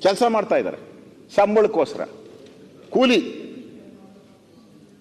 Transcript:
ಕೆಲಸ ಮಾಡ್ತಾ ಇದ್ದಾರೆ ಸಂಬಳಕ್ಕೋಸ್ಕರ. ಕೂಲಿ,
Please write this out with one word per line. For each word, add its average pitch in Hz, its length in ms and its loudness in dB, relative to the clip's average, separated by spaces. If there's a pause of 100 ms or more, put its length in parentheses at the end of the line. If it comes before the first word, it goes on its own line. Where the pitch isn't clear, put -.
ಕೆಲಸ 190 260 2
ಮಾಡ್ತಾ 208 280 0
ಇದ್ದಾರೆ 92 220 -2 (580)
ಸಂಬಳಕ್ಕೋಸ್ಕರ. 208 680 2 (840)
ಕೂಲಿ, 214 520 0 (1600)